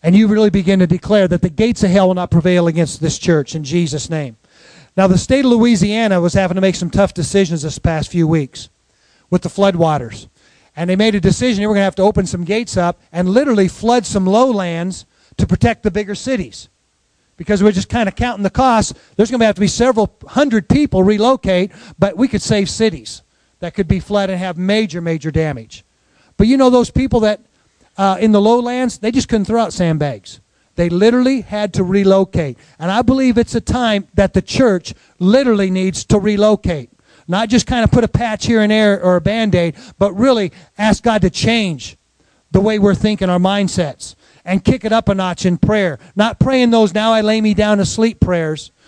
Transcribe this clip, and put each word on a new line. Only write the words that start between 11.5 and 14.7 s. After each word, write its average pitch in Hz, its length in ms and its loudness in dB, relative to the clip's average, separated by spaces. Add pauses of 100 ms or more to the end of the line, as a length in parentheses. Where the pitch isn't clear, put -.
they 208 60 -2
were 214 80 0
gonna 202 80 2
have 190 140 -2
to 196 40 0
open 196 240 2
some 175 180 -6
gates 202 340 -4
up 175 220 -2 (120)
and 180 180 -2
literally 220 380 2
flood 226 400 -2
some 190 180 -2
lowlands 190 800 -2 (320)